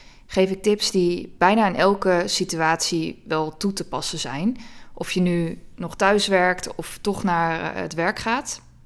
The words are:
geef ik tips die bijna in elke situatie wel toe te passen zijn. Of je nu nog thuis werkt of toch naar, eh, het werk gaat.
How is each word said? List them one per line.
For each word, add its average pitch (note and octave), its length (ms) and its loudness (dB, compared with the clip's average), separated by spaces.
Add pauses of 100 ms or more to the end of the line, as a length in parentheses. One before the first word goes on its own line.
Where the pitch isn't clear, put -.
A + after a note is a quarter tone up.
(260)
geef F#3+ 240 2
ik F#3+ 120 -4
tips G#3 280 2
die F3 480 0
bijna G#3 280 6
in F3+ 100 -2
elke F#3 500 4
situatie E3 1000 -2
wel D#3 300 -2
toe G3 160 0
te - 160 -6
passen D3+ 300 -6
zijn. D3+ 380 -2 (360)
Of - 200 -8
je F#3 80 0
nu F3 420 0 (140)
nog E3+ 200 -8
thuis G3+ 300 4
werkt F3+ 480 2
of - 260 -8
toch G3 220 -2
naar, E3 520 0
eh, F#3+ 60 -4
het D#3+ 140 -6
werk E3+ 240 0
gaat. B3 440 -4 (240)